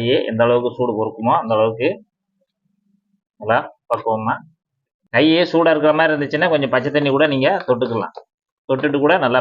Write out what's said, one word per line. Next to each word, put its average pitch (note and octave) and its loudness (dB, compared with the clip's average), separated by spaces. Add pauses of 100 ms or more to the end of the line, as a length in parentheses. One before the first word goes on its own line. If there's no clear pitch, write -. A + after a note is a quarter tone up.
(300)
எந்த A2+ -2
அளவுக்கு A#2+ 2
சூடு A#2+ -2
பொறுக்குமோ A2 -2
அந்த A2+ -4
அளவுக்கு A2+ 0 (1500)
நல்லா A2 0 (340)
பக்குவமா. A2+ -2 (840)
கை C3 4 (280)
சூடா E3 4
இருக்கிற D3+ 2
மாதிரி D#3+ 2
இருந்துச்சுன்னா D3+ -2
கொஞ்சம் C#3 0
பச்சை - 0
தண்ணி D3 2
கூட D3 4
நீங்க C3+ 0 (180)
தொட்டுக்கலாம், A#2 -2 (540)
தொட்டுட்டு C#3+ -2
கூட D#3 4 (100)
நல்லா B2 2